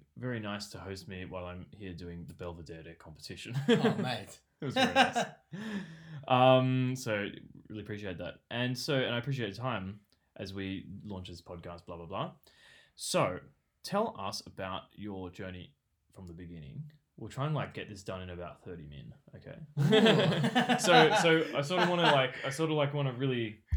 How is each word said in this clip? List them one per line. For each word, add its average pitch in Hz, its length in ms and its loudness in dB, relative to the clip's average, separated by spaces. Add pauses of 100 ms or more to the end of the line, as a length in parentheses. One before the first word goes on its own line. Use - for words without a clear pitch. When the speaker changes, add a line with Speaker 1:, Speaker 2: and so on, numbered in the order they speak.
(180)
Speaker 1:
very 120 220 -6
nice 104 300 -6
to 95 80 -14
host 95 300 -10
me 92 160 -8
while 90 220 -8
I'm 90 240 -12
here 98 240 -12
doing 85 320 -12
the - 80 -14
Belvedere 85 480 -12 (160)
competition. - 640 -12
<laughs> 143 60 -2
Speaker 2:
Oh, 233 340 4
mate. 113 360 -6 (220)
Speaker 1:
It - 60 -10
was 135 80 -4
very 262 200 2
nice. 247 360 4
Speaker 2:
<laughs> - 40 -20 (920)
Speaker 1:
Um, 127 720 6
so 104 300 -2 (420)
really 107 140 -10
appreciate 104 360 -6
that. 87 180 -8 (140)
And 123 280 -2
so, - 160 -2
and 120 200 2
I 120 40 0
appreciate 120 300 -2
your 98 80 -8
time 104 440 -6 (360)
as 95 180 -10
we 95 320 -6 (180)
launch 92 240 -10
this 87 140 -14
podcast, 85 440 -14
blah, 87 100 -12
blah, 85 100 -12
blah. 110 240 -6 (680)
So 101 420 0 (440)
tell 208 360 -2
us 98 280 -6
about 95 360 -8 (120)
your 95 340 -10
journey 90 460 -12 (400)
from 95 120 -16
the 87 60 -14
beginning. 85 500 -14 (360)
We'll 110 100 -12
try 135 160 -6
and, 156 100 -2
like, 101 200 -4
get - 160 -10
this 95 120 -14
done 92 200 -8
in 90 80 -10
about 85 340 -12
thirty 85 240 -12
min, 73 240 -16 (240)
okay? 92 220 -16 (200)
Speaker 2:
Ooh. 214 1000 6
Speaker 1:
<laughs> - 0 -
So, 214 440 8
so 160 220 6 (100)
I 139 60 2
sort 170 220 2
of 175 80 4
wanna, 170 200 6
like, 131 220 4 (120)
I 131 60 0
sort 156 200 0
of, 156 80 0
like, 139 160 2
wanna 139 180 0
really 120 460 0 (180)